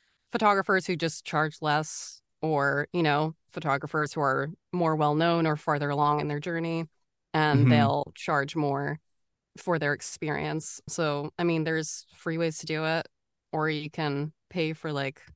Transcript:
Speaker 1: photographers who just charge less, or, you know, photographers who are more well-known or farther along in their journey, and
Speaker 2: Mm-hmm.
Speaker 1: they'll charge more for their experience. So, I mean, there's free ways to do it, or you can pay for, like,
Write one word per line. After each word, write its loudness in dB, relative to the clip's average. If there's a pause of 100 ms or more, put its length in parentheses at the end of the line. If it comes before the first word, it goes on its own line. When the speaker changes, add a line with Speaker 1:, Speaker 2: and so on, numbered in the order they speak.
(320)
Speaker 1:
photographers 2
who -2
just -4
charge 0
less, -2 (200)
or, 2
you 2
know, 2 (140)
photographers -2
who -4
are 0 (220)
more 2
well-known 2
or 2
farther -2
along 2
in -4
their -4
journey, -4 (480)
and 6
Speaker 2:
Mm-hmm. 8
Speaker 1:
they'll 4
charge -2
more -2 (580)
for -2
their 0
experience. -6
So, -2
I -2
mean, 0
there's -4 (100)
free -6
ways -2
to -10
do -2
it, 0 (440)
or 0
you -4
can -2 (180)
pay -2
for, -6
like, -4 (140)